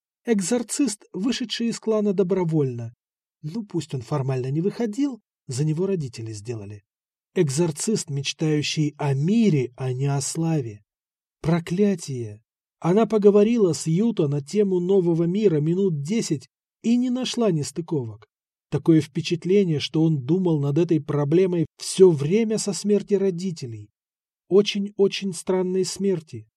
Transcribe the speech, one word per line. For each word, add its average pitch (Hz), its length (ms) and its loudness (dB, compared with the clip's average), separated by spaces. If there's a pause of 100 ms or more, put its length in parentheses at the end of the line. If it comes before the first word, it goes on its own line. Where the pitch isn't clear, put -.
(260)
Экзорцист, 233 880 -2
вышедший 233 540 -4
из - 120 -6
клана 214 320 0
добровольно. 160 800 0 (480)
Ну, 185 240 -10
пусть 170 300 -8
он 127 80 -4
формально 131 480 -4
не 147 100 -2
выходил, 226 640 -4 (240)
за 131 180 -4
него 156 220 -2
родители 120 480 -6
сделали. 104 480 -12 (520)
Экзорцист, 165 760 -2
мечтающий 147 880 -2
о 143 160 0
мире, 156 600 2
а 127 200 -4
не 131 100 -4
о 139 160 0
славе. 143 640 -4 (580)
Проклятие! 165 1000 -2 (380)
Она 196 260 2
поговорила 208 640 6
с - 140 -6
Юто 180 420 2
на 143 140 -2
тему 190 380 0
нового 175 440 2
мира 180 360 2
минут 170 420 0
десять 170 440 -4 (360)
и 233 160 2
не 254 100 0
нашла 240 440 0
нестыковок. 143 760 -6 (420)
Такое 160 300 4
впечатление, 170 800 0
что 156 220 -2
он 156 220 2
думал 165 360 2
над 143 160 0
этой 170 240 2
проблемой 156 640 0 (120)
всё - 320 6
время 196 480 0
со 202 160 -4
смерти 202 400 0
родителей. 170 760 -4 (580)
Очень-очень 196 840 0
странной 185 520 -2
смерти. 180 600 -6 (100)